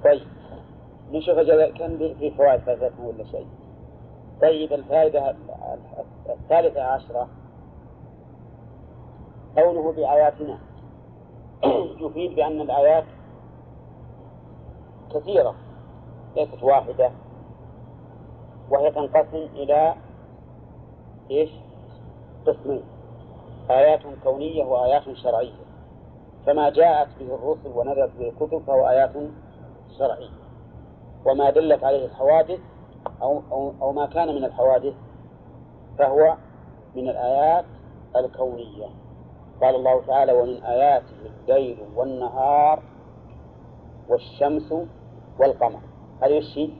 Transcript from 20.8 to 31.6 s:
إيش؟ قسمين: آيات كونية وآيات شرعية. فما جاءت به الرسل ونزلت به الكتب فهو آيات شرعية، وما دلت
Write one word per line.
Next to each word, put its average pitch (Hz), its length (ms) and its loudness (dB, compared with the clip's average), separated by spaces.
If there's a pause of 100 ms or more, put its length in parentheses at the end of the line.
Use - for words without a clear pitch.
إيش؟ 151 180 0 (1000)
قسمين: - 360 -4 (840)
آيات 143 300 6 (240)
كونية 143 400 -2
وآيات 127 400 0 (100)
شرعية. 120 520 -4 (800)
فما 147 240 2
جاءت 151 380 4 (120)
به 131 160 -10
الرسل 131 400 -6
ونزلت 135 440 -2
به 120 100 -6
الكتب 156 380 -6
فهو 131 220 2
آيات 131 220 2 (880)
شرعية، 127 320 -6 (960)
وما 135 240 2
دلت 151 340 2